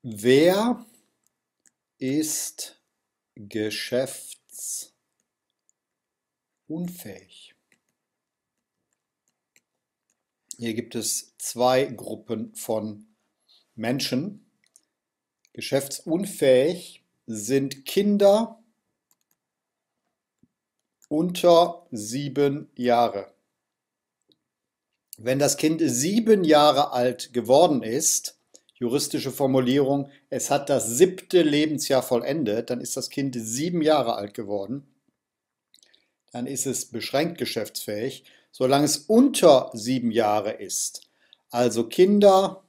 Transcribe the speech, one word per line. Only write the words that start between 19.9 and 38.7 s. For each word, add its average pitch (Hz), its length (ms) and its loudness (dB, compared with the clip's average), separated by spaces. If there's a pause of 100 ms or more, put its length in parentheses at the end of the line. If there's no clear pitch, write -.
unter 175 840 2
sieben 139 800 -4
Jahre. 117 580 0 (1800)
Wenn 123 220 -4
das 143 180 0
Kind 160 280 -2
sieben 190 580 2
Jahre 147 480 4
alt 123 420 -4
geworden 127 520 4
ist, - 520 -4 (380)
juristische 135 560 -4
Formulierung, 135 800 0 (180)
es 131 220 -6
hat 143 180 0
das 131 200 0
siebte 175 540 2
Lebensjahr 147 600 2
vollendet, 120 640 -2
dann 123 120 -4
ist - 160 -10
das 127 140 -8
Kind 139 280 -6
sieben 139 420 -4
Jahre 139 360 2
alt 104 180 -10
geworden, 104 540 -8 (1400)
dann 123 160 -8
ist 139 180 -6
es 127 200 -6
beschränkt 151 520 -4
geschäftsfähig. 110 840 -8 (260)
Solange 139 360 2